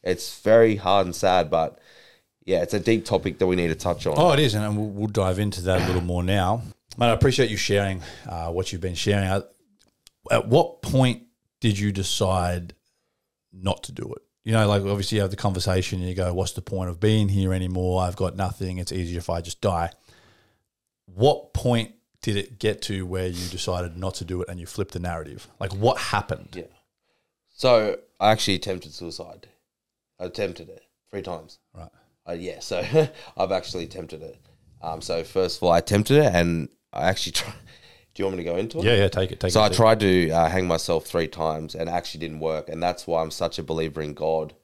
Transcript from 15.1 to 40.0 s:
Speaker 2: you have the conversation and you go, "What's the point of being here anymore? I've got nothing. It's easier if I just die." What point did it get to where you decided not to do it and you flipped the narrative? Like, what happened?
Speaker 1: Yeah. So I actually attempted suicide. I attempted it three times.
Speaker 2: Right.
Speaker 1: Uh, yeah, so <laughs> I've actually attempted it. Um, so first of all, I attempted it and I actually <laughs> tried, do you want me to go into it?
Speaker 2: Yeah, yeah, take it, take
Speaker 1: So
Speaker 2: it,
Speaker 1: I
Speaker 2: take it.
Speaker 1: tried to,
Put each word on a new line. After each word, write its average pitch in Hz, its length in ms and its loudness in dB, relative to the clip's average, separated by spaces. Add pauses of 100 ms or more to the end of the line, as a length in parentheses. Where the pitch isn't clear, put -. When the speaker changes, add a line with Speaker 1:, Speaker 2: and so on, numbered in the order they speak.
Speaker 2:
you 101 40 2
have 95 100 -2
the 101 60 -8
conversation 92 640 0
and 90 100 -4
you 90 60 -6
go, 90 180 -2
"What's 90 200 -2
the - 80 -8
point 92 280 -6
of 85 100 -10
being 107 300 4
here 95 240 2
anymore? 92 500 -2
I've 90 120 -4
got 90 200 -2
nothing. 92 440 -4
It's 85 120 -8
easier 87 280 -4
if 85 100 -8
I 85 120 -2
just 85 200 -12
die." 85 300 0 (1120)
What 110 480 2
point 117 400 -2 (280)
did 107 160 -2
it 101 220 -8
get 110 240 -2
to 95 220 -6
where 92 220 -4
you 90 220 -8
decided 87 480 -6
not 95 180 -6
to - 100 -10
do 90 160 -6
it - 80 -8
and 90 100 -12
you 80 60 -14
flipped 92 280 -8
the - 60 -8
narrative? 82 480 -10 (120)
Like, 95 140 -6
what 110 240 2
happened? - 560 -4
Speaker 1:
Yeah. 90 100 -12 (840)
So 113 480 2 (220)
I 104 120 6
actually 104 240 2
attempted 87 380 -8
suicide. 85 540 -14 (720)
I 90 60 -10
attempted 87 440 -8
it - 140 -20 (260)
three 101 120 -8
times. 82 380 -12 (140)
Speaker 2:
Right. 85 160 -16 (380)
Speaker 1:
Uh, 87 60 -8
yeah, 87 260 -10
so 90 200 -4 (440)
<laughs> - 140 -20
I've 95 140 0
actually 90 320 -4
attempted 80 400 -12
it. 80 140 -16 (440)
Um, 82 200 -8
so 85 220 -4
first - 340 -2
of - 60 -4
all, 87 80 6
I 85 80 8
attempted 107 380 4
it 139 160 6
and 85 360 2 (220)
I 85 180 0
actually - 220 -2
<laughs> - 20 -20
tried, - 200 -6 (600)
do - 80 -4
you - 20 0
want 95 120 -2
me 87 60 -6
to 85 60 -4
go 85 80 -2
into 110 220 -4
it? 104 60 -2
Speaker 2:
Yeah, 117 100 6
yeah, 98 140 6
take 92 220 -2
it, - 80 -12
take 92 120 0
Speaker 1:
So 107 100 6
Speaker 2:
it, 107 40 6
Speaker 1:
I - 20 4
Speaker 2:
take 104 60 2
it. - 40 0
Speaker 1:
tried 110 220 6
to, 92 320 6